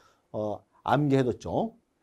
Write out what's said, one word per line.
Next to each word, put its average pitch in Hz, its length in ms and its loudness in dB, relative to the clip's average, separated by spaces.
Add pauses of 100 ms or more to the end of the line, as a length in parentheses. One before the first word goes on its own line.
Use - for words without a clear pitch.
(320)
어, 107 320 -6 (180)
암기해뒀죠. 135 920 0 (280)